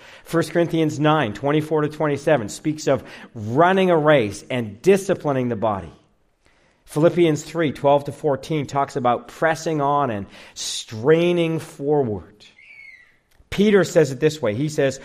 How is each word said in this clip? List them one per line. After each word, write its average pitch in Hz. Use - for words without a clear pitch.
First 160
Corinthians 160
nine 151
twenty-four 151
to 151
twenty-seven 147
speaks -
of 139
running 170
a 165
race 147
and 113
disciplining 160
the 117
body. 98
Philippians 156
three 160
twelve 143
to 131
fourteen 143
talks 139
about 120
pressing 160
on 143
and 101
straining 165
forward. 139
Peter 202
says 156
it 127
this 151
way. 104
He 143
says, 139